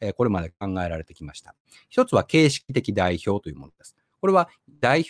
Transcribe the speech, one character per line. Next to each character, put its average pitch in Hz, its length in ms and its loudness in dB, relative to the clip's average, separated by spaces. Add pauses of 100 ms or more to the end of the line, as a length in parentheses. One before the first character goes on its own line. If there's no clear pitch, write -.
え 107 80 -6
ー、 98 60 -6
こ 123 100 0
れ 117 60 0
ま 90 120 -2
で 82 60 -8
考 98 220 -10 (120)
え 87 60 -4
ら 82 100 -8
れ 80 60 -10
て - 100 -20
き - 80 -20
ま 71 100 -16
し - 100 -20
た。 - 120 -20 (360)
一 247 160 0
つ - 100 0
は 95 80 4
形 160 260 4
式 - 220 -10
的 123 200 -4
代 90 320 0
表 101 160 -2
と 80 100 -14
い - 20 -12
う 67 40 -16
も 69 100 -20
の - 120 -20
で - 60 -20
す。 - 100 -20 (260)
こ 190 60 -2
れ 190 80 2
は 175 160 4 (300)
代 139 300 2